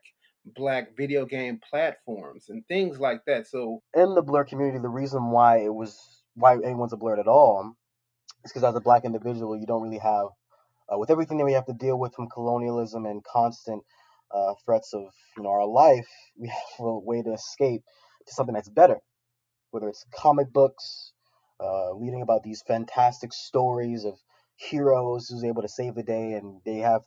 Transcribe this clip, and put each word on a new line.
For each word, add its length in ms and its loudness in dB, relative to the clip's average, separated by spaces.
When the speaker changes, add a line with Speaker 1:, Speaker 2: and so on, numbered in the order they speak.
Speaker 1:
black 400 -4
video 300 -2
game 340 -6
platforms 800 -6
and 180 -14
things 320 -2
like 280 -2
that. 200 -2
So 360 -8
Speaker 2:
in 200 6
the 80 4
blur 220 2
community, 360 -4
the 80 -4
reason 420 -4
why 280 8
it 140 -2
was, 520 -12
why 200 8
anyone's 380 -4
a 40 -10
blurred 240 -2
at 80 0
all 460 6
is 80 -20
'cause 120 -4
as 100 4
a 60 -2
black 240 6
individual, 520 -6
you 100 -10
don't 160 -2
really 160 -8
have, 300 0
uh, 60 -4
with 120 0
everything 280 0
that 60 0
we 80 2
have 140 0
to 80 -8
deal 240 -2
with 160 -6
from 160 -10
colonialism 760 -4
and 180 -10
constant, 600 -4
uh, 220 -2
threats 300 -2
of, 180 -10
you 80 -12
know, 60 -4
our 160 0
life, 420 6
we 120 -12
<laughs> 300 -12
have 80 -6
a 120 -4
way 240 -4
to 100 -6
escape 500 -4
to 80 -20
something 200 -4
that's 160 -6
better, 300 6
whether 180 -8
it's 160 -14
comic 380 2
books, 600 0
uh, 340 -4
reading 280 -8
about 200 0
these 200 -12
fantastic 680 -2
stories 720 -4
of 140 -6
heroes 720 0
who's 160 -10
able 180 -4
to 60 -6
save 260 -10
the 80 -8
day, 300 -4
and 320 -10
they 140 -6
have 280 2